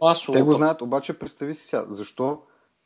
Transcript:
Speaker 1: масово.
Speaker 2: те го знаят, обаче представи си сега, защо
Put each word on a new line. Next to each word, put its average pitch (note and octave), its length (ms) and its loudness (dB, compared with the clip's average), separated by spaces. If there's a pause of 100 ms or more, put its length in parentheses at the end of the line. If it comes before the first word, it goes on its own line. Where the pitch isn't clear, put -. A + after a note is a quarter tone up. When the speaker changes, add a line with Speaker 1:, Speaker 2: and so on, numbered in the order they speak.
Speaker 1:
масово. E3 300 2
Speaker 2:
те C3 100 6
го D3 100 6
знаят, D#3 300 2
обаче C3+ 360 -4
представи C#3+ 360 -10
си - 120 -18
сега, A#2+ 220 -4
защо B2+ 540 -6 (440)